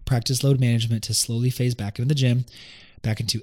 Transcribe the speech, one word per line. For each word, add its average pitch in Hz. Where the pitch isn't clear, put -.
Practice 123
load 139
management 117
to 110
slowly 117
phase 123
back 104
into 120
the 151
gym, 127
back 107
into 110